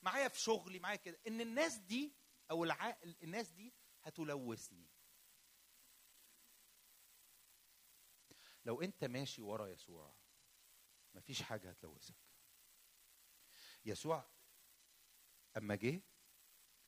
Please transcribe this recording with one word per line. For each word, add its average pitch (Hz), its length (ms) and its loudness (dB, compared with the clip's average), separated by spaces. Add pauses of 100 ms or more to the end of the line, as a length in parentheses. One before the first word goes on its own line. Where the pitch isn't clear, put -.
معايا 247 260 6
في - 120 -2
شغلي، 190 400 4
معايا 190 180 0
كده، 175 300 -8
إن 226 140 0
الناس 240 360 4
دي 233 360 0 (380)
أو 170 120 6
الع-، 165 340 4 (260)
الناس 180 260 -2
دي 202 240 -14 (300)
هتلوثني. 131 840 -2 (3750)
لو 120 160 2
أنت 185 220 -2
ماشي 131 380 -2
ورا 104 260 -2
يسوع، 80 480 -14 (1000)
مفيش 123 280 -4
حاجة 95 280 -4
هتلوثك. 78 460 -14 (1700)
يسوع 143 440 0 (1300)
أما 104 180 2
جه، 135 260 2 (880)